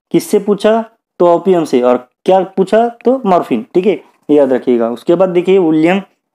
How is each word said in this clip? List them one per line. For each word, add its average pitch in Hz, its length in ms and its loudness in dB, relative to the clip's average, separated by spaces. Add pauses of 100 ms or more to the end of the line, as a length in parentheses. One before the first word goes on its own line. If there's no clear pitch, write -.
(120)
किससे 170 280 -2
पूछा? 214 460 -2 (340)
तो 175 160 4
ओपियम 170 280 0
से। 135 180 0
और 123 280 0 (160)
क्या 185 140 2
पूछा? 190 480 0
तो 240 380 -4
मॉर्फिन, 170 480 -2
ठीक 185 120 0
है, 202 80 0 (360)
ये 151 40 2
याद 139 200 2
रखिएगा। 120 360 -2
उसके 120 260 -4
बाद 185 140 0
देखिए 180 300 0
विलियम 165 420 0 (340)